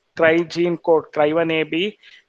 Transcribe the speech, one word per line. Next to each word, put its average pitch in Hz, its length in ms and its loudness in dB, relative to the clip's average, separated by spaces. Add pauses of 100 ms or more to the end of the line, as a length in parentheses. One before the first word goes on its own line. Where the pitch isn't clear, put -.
(160)
cry 165 280 2
gene 170 340 -2
code, 160 360 0
cry 151 200 0
one 165 180 0
A 160 120 -2
B 170 340 -6 (320)